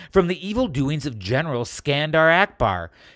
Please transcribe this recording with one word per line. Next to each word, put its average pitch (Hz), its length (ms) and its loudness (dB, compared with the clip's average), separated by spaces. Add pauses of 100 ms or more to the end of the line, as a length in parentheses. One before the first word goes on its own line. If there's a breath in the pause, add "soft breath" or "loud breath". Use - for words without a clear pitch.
(120)
from 190 160 4
the 175 180 -6
evil 226 220 -2
doings 143 380 -2
of 117 140 -8
General 120 440 -2
Skandar 156 680 0
Akbar 113 600 0 (240 loud breath)